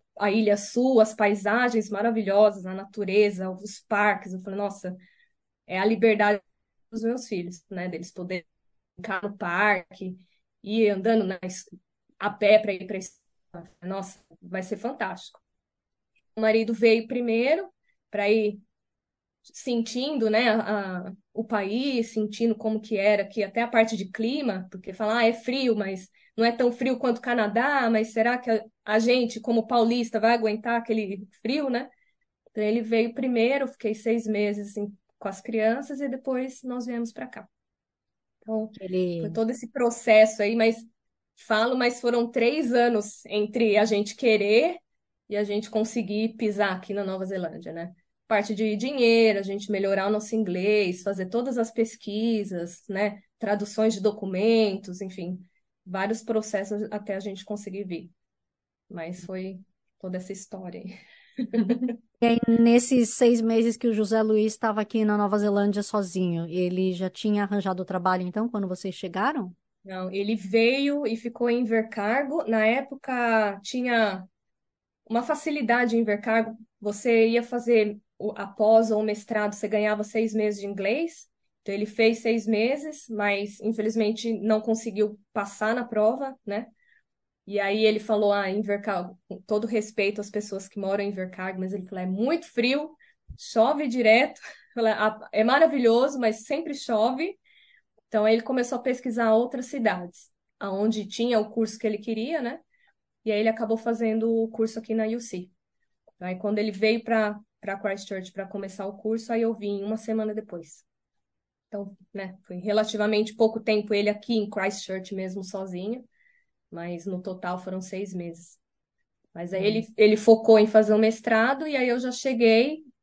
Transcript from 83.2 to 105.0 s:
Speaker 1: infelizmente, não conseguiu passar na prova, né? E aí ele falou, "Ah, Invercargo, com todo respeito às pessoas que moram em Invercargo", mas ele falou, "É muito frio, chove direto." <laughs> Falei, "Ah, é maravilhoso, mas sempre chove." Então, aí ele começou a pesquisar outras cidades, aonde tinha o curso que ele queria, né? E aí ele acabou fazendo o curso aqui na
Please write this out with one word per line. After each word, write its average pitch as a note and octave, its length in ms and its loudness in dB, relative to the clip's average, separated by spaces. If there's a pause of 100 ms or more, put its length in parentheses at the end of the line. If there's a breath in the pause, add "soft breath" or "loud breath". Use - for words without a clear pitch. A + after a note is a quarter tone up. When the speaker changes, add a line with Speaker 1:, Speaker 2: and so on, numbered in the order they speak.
Speaker 1:
infelizmente, A3 800 -2
não G#3+ 200 2
conseguiu G#3+ 580 -2 (140)
passar G#3 420 -4
na B3 100 -4
prova, B3+ 520 0 (100)
né? G#3 220 -6 (800)
E G3+ 140 -4
aí G#3 240 2
ele G#3+ 160 4
falou, G#3 320 2
"Ah, G3 180 0
Invercargo, G3+ 680 -4 (100)
com F#3 140 -12
todo G#3+ 240 -2
respeito G#3 540 -2
às G#3 100 -10
pessoas G3+ 380 -6
que - 100 -14
moram G3 260 -2
em G3+ 40 -4
Invercargo", F#3 520 -8
mas F#3+ 120 -4
ele F#3 120 -8
falou, F#3 200 -8
"É - 20 -4
muito A#3 440 0
frio, C4+ 460 -2 (420 soft breath)
chove C#4 500 2
direto." A#3 540 4
<laughs> - 320 -20
Falei, A3+ 180 2
"Ah, G#3+ 400 -2
é A3 120 2
maravilhoso, C4 760 4
mas A3+ 280 0
sempre D#4 280 -4
chove." C4 640 -2 (680 soft breath)
Então, G#3+ 160 2
aí A3 100 6
ele A3+ 80 2
começou B3 360 -2
a - 40 -10
pesquisar A#3+ 520 0
outras B3 320 0
cidades, F#3 640 -4 (300)
aonde G3+ 460 -2
tinha A#3 340 0
o G#3+ 100 -4
curso A3 280 -2
que - 80 -4
ele G#3 120 -2
queria, A#3 440 -4
né? B3+ 180 -8 (640)
E A3 80 0
aí G#3 80 0
ele A3 80 2
acabou A3 280 0
fazendo A3+ 560 0
o A3+ 160 0
curso A3+ 300 -4
aqui A3+ 160 -6
na A3 120 0